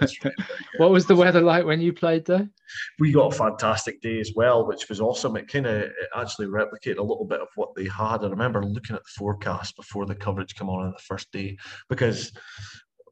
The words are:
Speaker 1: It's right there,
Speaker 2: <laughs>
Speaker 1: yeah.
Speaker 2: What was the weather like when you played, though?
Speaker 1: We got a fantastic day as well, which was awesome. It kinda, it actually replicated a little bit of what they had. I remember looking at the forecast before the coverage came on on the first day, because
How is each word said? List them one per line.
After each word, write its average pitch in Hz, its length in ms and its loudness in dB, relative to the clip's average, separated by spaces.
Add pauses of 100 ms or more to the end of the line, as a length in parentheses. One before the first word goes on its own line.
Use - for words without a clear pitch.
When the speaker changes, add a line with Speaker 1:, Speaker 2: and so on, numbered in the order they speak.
Speaker 1:
It's - 220 -2
right 139 120 -4
there, - 120 -8
Speaker 2:
<laughs> - 260 -12
Speaker 1:
yeah. - 40 -10
Speaker 2:
What 165 120 8
was 185 160 6
the 196 80 8
weather 175 260 8
like 170 240 6
when 156 160 2
you 170 120 2
played, 165 320 0
though? 190 240 0 (500)
Speaker 1:
We 151 140 4
got 135 200 6
a - 40 -4
fantastic 107 680 -2
day 113 160 -4
as 107 160 -6
well, 117 320 4
which 98 220 -6
was 104 120 -6
awesome. 110 360 -2
It - 100 -8
kinda, 113 380 -2
it - 80 -10 (240)
actually 113 300 -8
replicated 104 520 -4
a 101 40 -4
little 110 220 -4
bit 92 160 -4
of - 140 -10
what - 220 -6
they 95 80 -6
had. 104 400 -4
I 101 40 -2
remember 104 360 -2
looking 104 320 -6
at - 80 -12
the - 120 -20
forecast 101 600 -6
before - 280 -10
the 98 120 -6
coverage 98 400 -6
came 101 120 -8
on 92 160 -4
on 92 80 -6
the - 60 -14
first - 320 -12
day, 98 260 -8 (320)
because 120 440 -2 (800)